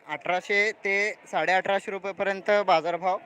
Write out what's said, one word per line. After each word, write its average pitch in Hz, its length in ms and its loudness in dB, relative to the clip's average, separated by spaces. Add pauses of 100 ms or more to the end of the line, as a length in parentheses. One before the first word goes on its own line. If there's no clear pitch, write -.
अठराशे 185 640 -2
ते 202 420 -2 (180)
साडे 170 200 0
अठराशे 196 400 0
रुपयेपर्यंत 196 600 -4
बाजारभाव 180 760 2